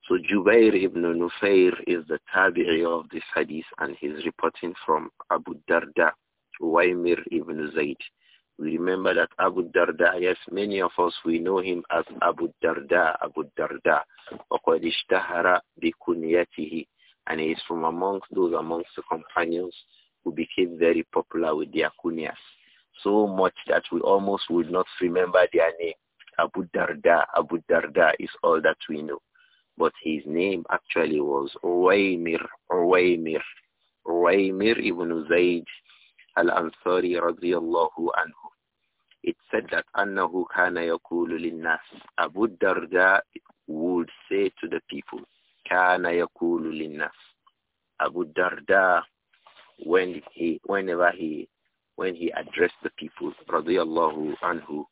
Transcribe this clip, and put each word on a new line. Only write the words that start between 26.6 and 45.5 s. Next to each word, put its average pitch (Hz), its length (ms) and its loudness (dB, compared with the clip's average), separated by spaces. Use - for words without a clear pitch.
Darda, 82 500 4
Abu 85 220 0
Darda 80 500 4
is 80 100 -10
all 80 200 2
that 80 160 2
we 76 140 -6
know. 73 160 -8
But 82 160 0
his 78 220 -4
name 85 460 -2
actually 78 500 0
was 69 300 -2
Uwaymir, 87 800 2
Uwaymir, 87 720 2
Uwaymir 95 760 2
ibn 85 460 -4
Zayd 87 360 4
al-Ansari 90 840 0
radiyallahu 85 960 -2
anhu. 80 300 -6
It 87 140 -6
said 113 220 -2
that 82 120 -2
أنه 92 560 -2
كان 90 220 0
يقول 85 540 -4
للناس. 82 360 -4
Abu 87 320 -2
Darda 92 720 2
would 82 420 -2
say 95 200 0
to 85 80 -8
the 82 200 -4
people, - 320 -14